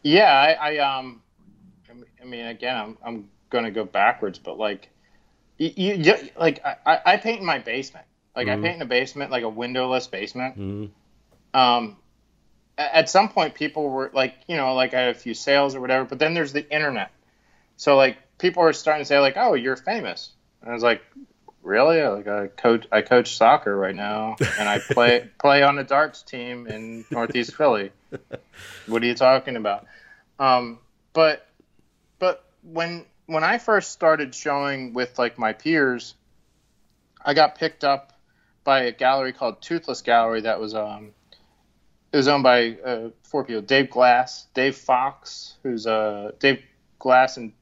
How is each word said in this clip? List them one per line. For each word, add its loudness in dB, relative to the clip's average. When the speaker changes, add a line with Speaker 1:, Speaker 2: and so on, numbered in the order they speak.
Speaker 1:
Yeah, 6
I, 4
I, 0
um, -14
I -20
m-, -20
I -20
mean, -12
again, -6
I'm, -10
I'm -12
gonna -2
go -6
backwards, 0
but, -14
like, -6
y-, -4
y-, -2
y-, 2
like, 0
I, -6
I, 2
I 6
paint -6
in -8
my -2
basement. -10
Like, -4
Speaker 2:
Mm-hmm. -4
Speaker 1:
I -2
paint -4
in -12
a -8
basement, -4
like, -4
a -6
windowless -4
basement. -10
Speaker 2:
Mm-hmm. -10
Speaker 1:
Um, 2
a-, -2
at 4
some 2
point, -2
people -6
were, -6
like, -2
you -6
know, -2
like, 0
I -2
had 0
a -20
few -10
sales 2
or -10
whatever, 0
but -10
then 0
there's -4
the -6
internet. -4
So, 4
like, 4
people 0
are 6
starting -2
to -8
say, 4
like, 4
"Oh, 2
you're -2
famous." -8
And -16
I -6
was -4
like, 2
"Really? 2
Like, -4
I -4
coach, 0
I 2
coach 2
soccer 4
right -2
now, -6
and -2
I 0
play, 2
Speaker 2:
<laughs> -20
Speaker 1:
play 6
on 4
a -8
darts -2
team -12
in -14
Northeast -6
Philly. 0
What -4
are -2
you -2
talking 2
about?" -6
Um, 0
but, 2
but -2
when, -8
when -2
I 0
first 0
started 0
showing -4
with, -4
like, -2
my -2
peers, -2
I 0
got 4
picked -6
up -2
by 2
a -2
gallery 0
called -6
Toothless -6
Gallery 2
that -2
was, -8
um, -10
it 0
was 4
owned 2
by, 4
uh, -6
four -6
people: -6
Dave 0
Glass, 2
Dave -2
Fox, -6
who's, -6
uh, -2
Dave 2
Glass 4
and -14